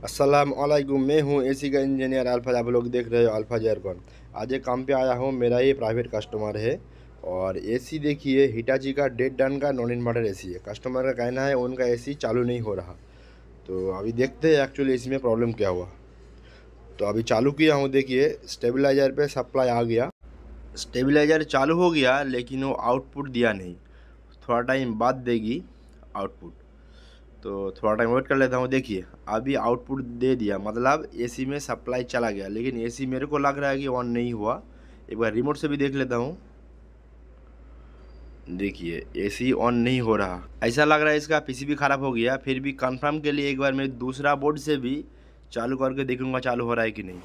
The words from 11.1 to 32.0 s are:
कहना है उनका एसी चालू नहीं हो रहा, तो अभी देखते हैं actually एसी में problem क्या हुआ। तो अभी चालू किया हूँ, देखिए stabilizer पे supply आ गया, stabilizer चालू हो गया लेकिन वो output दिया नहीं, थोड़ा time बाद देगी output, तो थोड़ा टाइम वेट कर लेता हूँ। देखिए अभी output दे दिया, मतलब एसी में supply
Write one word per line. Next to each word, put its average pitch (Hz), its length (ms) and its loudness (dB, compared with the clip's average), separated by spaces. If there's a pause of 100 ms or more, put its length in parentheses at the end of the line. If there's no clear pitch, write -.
कहना 120 260 -2
है 139 140 0
उनका 127 320 0
एसी 120 280 0
चालू 120 280 0
नहीं 123 180 0
हो 107 140 -4
रहा, 87 200 -8 (760)
तो 92 220 -2
अभी 101 220 -4
देखते 135 420 2
हैं 139 100 4
actually 135 260 -2
एसी 123 180 -2
में 135 100 -2
problem 117 340 2
क्या 104 160 0
हुआ। 90 180 -2 (1120)
तो 104 60 0
अभी 104 180 0
चालू 123 300 4
किया 151 220 4
हूँ, 139 140 0
देखिए 135 400 2 (180)
stabilizer 135 640 2
पे 143 180 0
supply 131 400 0
आ 120 140 2
गया, 117 260 0 (680)
stabilizer 147 680 4
चालू 143 320 2
हो 175 140 6
गया 139 340 4
लेकिन 127 380 -4
वो 135 100 -2
output 131 560 -2
दिया 117 240 2
नहीं, 92 220 -8 (680)
थोड़ा 120 200 0
time 127 340 0
बाद 120 260 2
देगी 120 380 0 (540)
output, 98 380 -10 (880)
तो 98 300 -6
थोड़ा 107 220 0
टाइम 113 140 2
वेट 131 180 2
कर 143 100 2
लेता 127 200 4
हूँ। 127 120 0
देखिए 120 340 -2 (260)
अभी 123 260 -2
output 120 460 -2 (180)
दे 127 160 4
दिया, 104 240 -2
मतलब 120 480 0 (100)
एसी 120 280 -4
में 139 160 -4
supply 123 440 -4